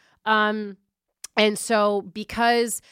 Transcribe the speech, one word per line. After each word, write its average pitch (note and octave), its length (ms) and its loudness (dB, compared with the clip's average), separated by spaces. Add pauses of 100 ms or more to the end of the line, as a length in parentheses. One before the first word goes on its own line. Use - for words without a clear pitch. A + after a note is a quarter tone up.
(260)
Um, G#3+ 520 0 (600)
and G#3+ 200 4
so G#3 440 0
because, A#3 800 -2 (100)